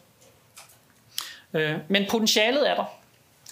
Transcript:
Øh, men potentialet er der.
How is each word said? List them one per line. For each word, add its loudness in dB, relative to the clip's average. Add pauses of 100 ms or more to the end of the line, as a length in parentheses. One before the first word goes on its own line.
(1500)
Øh, 0 (100)
men 2
potentialet 2
er 0
der. -6 (520)